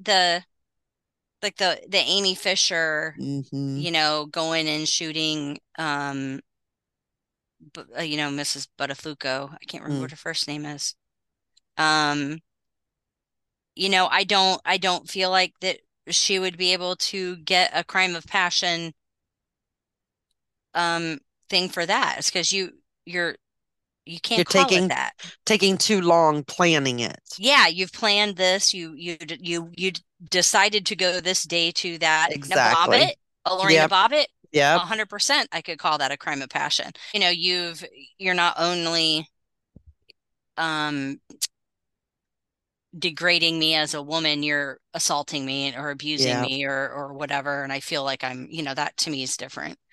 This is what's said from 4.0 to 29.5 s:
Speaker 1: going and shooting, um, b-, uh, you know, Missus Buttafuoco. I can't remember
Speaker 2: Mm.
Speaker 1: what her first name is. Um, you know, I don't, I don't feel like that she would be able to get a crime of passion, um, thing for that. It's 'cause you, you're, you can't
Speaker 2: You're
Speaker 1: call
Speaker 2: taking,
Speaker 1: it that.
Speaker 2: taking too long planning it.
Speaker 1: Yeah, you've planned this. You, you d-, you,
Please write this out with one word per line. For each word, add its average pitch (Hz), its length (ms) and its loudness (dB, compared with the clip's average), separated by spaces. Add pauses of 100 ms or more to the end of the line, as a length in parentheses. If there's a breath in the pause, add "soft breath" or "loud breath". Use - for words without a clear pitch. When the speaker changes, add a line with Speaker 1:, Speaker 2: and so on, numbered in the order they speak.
Speaker 1:
going 160 420 -2
and 151 200 -2
shooting, 156 680 -4 (200)
um, 139 640 -4 (1300)
b-, 160 100 -16 (160)
uh, 165 40 -2
you 151 140 -2
know, 147 140 0
Missus 143 380 -6 (100)
Buttafuoco. 139 760 -6
I - 120 -20
can't - 160 -14
remember 143 200 -4
Speaker 2:
Mm. - 20 -6
Speaker 1:
what 135 60 -10
her 156 60 -16
first - 320 -6
name 147 160 -8
is. 147 300 -8 (840)
Um, 151 640 2 (1300)
you 185 140 0
know, 185 200 6
I 190 160 2
don't, 190 400 4
I 180 140 2
don't 180 300 -2
feel 190 220 0
like 185 300 2
that 190 180 -4 (300)
she 190 300 2
would 185 180 -2
be 180 160 0
able 180 240 -2
to 185 400 -4
get 180 380 2
a 170 100 0
crime 185 300 0
of 165 120 -10
passion, 170 680 0 (1800)
um, 170 440 0 (300)
thing 185 200 2
for 175 180 -4
that. 226 320 2
It's - 120 0
'cause 175 220 0
you, 190 200 -2 (320)
you're, 170 320 -4 (680)
you 165 140 -14
can't - 160 0
Speaker 2:
You're 175 80 6
Speaker 1:
call 185 300 4
Speaker 2:
taking, - 20 6
Speaker 1:
it 180 120 4
that. - 260 -4 (320 loud breath)
Speaker 2:
taking 196 320 4
too 208 220 2
long 165 440 4
planning 143 560 2
it. - 200 -6 (160)
Speaker 1:
Yeah, 240 300 6
you've 180 260 -2
planned 208 440 2
this. 185 380 2
You, 165 200 -10
you 170 220 -10
d-, 160 240 -10
you, 170 360 -6